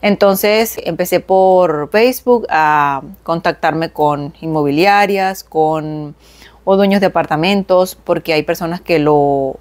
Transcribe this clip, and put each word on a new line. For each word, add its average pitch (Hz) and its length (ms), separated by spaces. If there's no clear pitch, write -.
Entonces 208 800
empecé 175 360
por 180 680
Facebook 240 600
a 151 520
contactarme 165 680
con 147 500
inmobiliarias, 190 1000
con, 156 720
o 190 120
dueños 196 260
de 190 60
apartamentos, 185 880
porque 165 380
hay 151 100
personas 170 380
que 170 180
lo 143 600